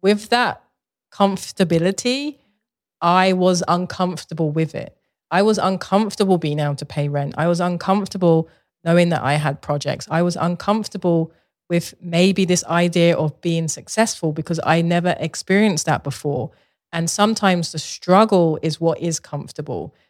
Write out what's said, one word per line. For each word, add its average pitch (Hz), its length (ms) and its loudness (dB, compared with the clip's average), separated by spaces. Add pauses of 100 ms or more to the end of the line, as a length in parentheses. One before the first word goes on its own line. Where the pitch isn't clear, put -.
With 208 260 2
that 240 340 -2 (480)
comfortability, 196 1300 0 (640)
I 185 320 4
was 180 340 2
uncomfortable 170 840 -2
with 156 240 -2
it. - 200 -12 (360)
I 175 100 2
was 214 160 2
uncomfortable 190 800 0
being 147 240 -2
able 147 140 0
to 139 100 -10
pay 147 240 -4
rent. 143 300 -4
I 156 100 0
was 175 120 0
uncomfortable 180 920 0 (340)
knowing 175 240 4
that 165 140 -2
I 139 120 0
had 147 280 -4
projects. 147 480 -4
I 160 100 0
was 175 160 0
uncomfortable 175 960 -2 (380)
with 170 280 -2
maybe 180 460 2
this 175 220 0
idea 170 500 2
of 151 240 -2
being 165 280 -2
successful 170 640 -2
because 160 320 -4
I 165 180 2
never 175 360 0
experienced 190 680 0
that 147 180 -2
before. 143 460 -4 (420)
And 170 160 -2
sometimes 202 640 0
the 160 60 -8
struggle 180 840 2
is 156 180 -4
what 165 220 0
is 165 180 -4
comfortable, 143 760 -10 (160)